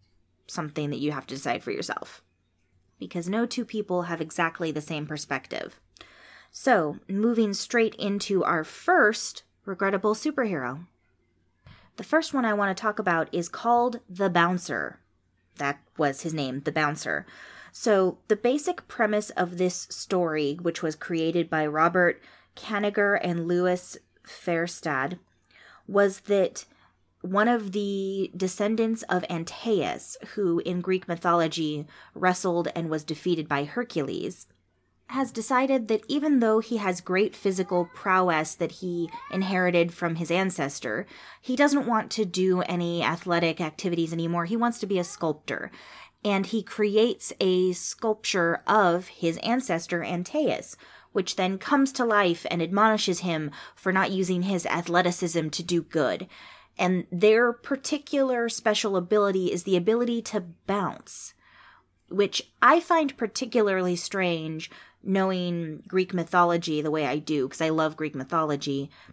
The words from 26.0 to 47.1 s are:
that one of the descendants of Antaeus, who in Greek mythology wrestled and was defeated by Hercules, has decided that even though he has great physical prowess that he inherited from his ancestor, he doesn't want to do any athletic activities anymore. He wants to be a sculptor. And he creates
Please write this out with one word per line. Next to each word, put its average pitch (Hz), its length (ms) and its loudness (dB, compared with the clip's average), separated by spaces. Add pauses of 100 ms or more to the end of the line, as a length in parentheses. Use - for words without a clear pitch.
that 196 440 0 (580)
one 196 240 2
of 226 240 0
the 196 640 -2
descendants 220 680 0
of 185 260 0
Antaeus, 170 840 -4 (180)
who 175 300 0
in 180 160 -2
Greek 185 260 -2
mythology 160 800 0 (280)
wrestled 180 600 2
and 165 140 -4
was 156 160 -4
defeated 160 420 -2
by 143 180 0
Hercules, 165 840 -6 (600)
has 262 220 -2
decided 254 580 0
that 214 200 2
even 285 320 4
though 220 200 6
he 226 180 -4
has 185 220 0
great 185 360 0
physical 180 580 0
prowess 180 600 2
that 170 180 -2
he 175 380 -6 (200)
inherited 180 600 2
from 165 240 -2
his 165 140 -4
ancestor, 165 760 -2 (340)
he 254 140 -4
doesn't 285 320 4
want 220 240 0
to 220 140 0
do 185 380 2
any 170 420 -2
athletic 170 560 0
activities 170 520 -2
anymore. 165 340 -2
He 220 100 -2
wants 233 240 0
to 208 60 -4
be 190 120 0
a 175 60 0
sculptor. - 640 -6 (520)
And 196 240 0
he 220 160 -2
creates 214 800 0